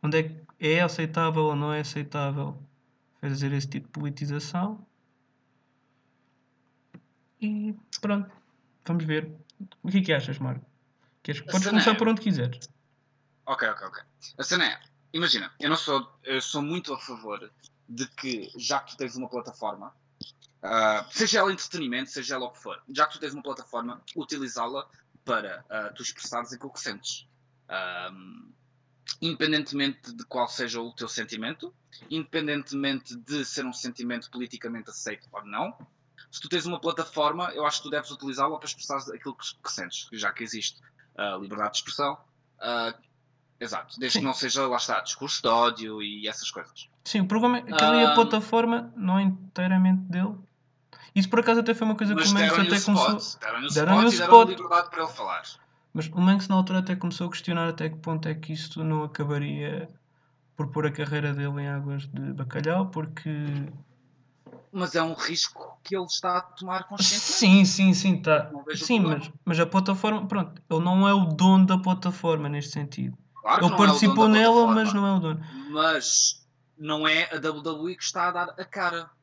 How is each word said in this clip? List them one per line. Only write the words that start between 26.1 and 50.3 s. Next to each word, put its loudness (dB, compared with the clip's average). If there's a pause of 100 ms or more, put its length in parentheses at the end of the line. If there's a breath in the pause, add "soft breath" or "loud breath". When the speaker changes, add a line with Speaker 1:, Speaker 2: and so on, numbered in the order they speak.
Speaker 2:
aquilo -16
que -14
sentes. -12 (400)
Ahm, -12 (720)
independentemente -4
de -16
qual -2
seja -8
o -10
teu -12
sentimento, -10 (380 loud breath)
independentemente -6
de -8
ser -8
um -8
sentimento -10
politicamente -12
aceito -12
ou -14
não, -8 (560 loud breath)
se -14
tu -14
tens -4
uma -6
plataforma, -2
eu -2
acho 0
que -8
tu -12
deves -6
utilizá-la -4
para -12
expressares -8
aquilo -12
que, -14 (160)
que -8
sentes, -10
já -6
que -10
existe -8 (380 soft breath)
a -6
liberdade -6
de -6
expressão. -4 (400)
Ah, -4 (640)
exato, -10
desde 0
Speaker 1:
Sim. -
Speaker 2:
que -4
não -2
seja, -2
lá -2
está, -2
discurso -8
de 0
ódio 2
e -8
essas -8
coisas. -16 (160)
Speaker 1:
Sim, -2
o 2
problema 2
é -10
que 2
ali 6
a 6
Speaker 2:
Ahm, 4
Speaker 1:
plataforma 2
não 0
é 2
inteiramente 2
dele. -2 (800 loud breath)